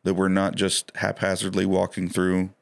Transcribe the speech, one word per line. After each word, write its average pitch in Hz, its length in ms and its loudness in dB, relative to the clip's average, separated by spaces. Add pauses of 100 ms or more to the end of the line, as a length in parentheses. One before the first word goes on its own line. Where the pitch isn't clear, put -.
that 92 100 2
we're 95 140 2
not 95 260 2
just - 420 -2
haphazardly 95 680 -2
walking 92 420 0
through 92 420 0 (120)